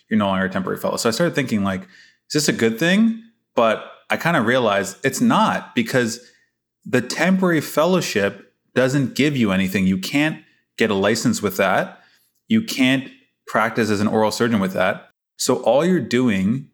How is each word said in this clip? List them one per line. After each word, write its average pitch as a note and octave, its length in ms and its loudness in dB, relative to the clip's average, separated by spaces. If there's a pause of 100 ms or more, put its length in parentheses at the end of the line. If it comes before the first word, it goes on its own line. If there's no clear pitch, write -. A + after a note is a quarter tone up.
(100)
you're G#2+ 80 2
no G#2 80 2
longer F#2+ 200 0
a F#2 40 -2
temporary G2 280 -6
fellow. - 180 -4
So - 120 0
I A2 40 0
started E3+ 220 -2
thinking, A#2 300 -2
like, F#2+ 180 -4
"Is - 520 -20
this D3 140 0
a - 40 0
good A2+ 260 0
thing?" G#3 440 0 (320)
But A2+ 300 2 (260)
I - 80 0
kinda E3 240 0
realized G#2+ 600 0
it's G#2 180 -2
not, B2 520 0
because A#2 460 -2 (640)
the B2+ 160 0
temporary F3 600 0
fellowship F3+ 920 -2 (220)
doesn't C3 400 0
give C#3+ 220 0
you G#2+ 160 2
anything. F#2+ 340 0
You F#2+ 120 2
can't D3 440 -2 (340)
get A2+ 140 2
a G2+ 40 0
license G#2+ 480 0
with G2 140 -2
that. G#2 440 0 (480)
You A2 140 2
can't C3 460 -2 (380)
practice A2 440 0
as G2+ 100 0
an G#2 80 0
oral G#2+ 220 2
surgeon A2+ 300 0
with F#2+ 140 -2
that. G2 340 -2 (300)
So - 240 0
all C3 220 4
you're F3+ 160 2
doing A#2 720 0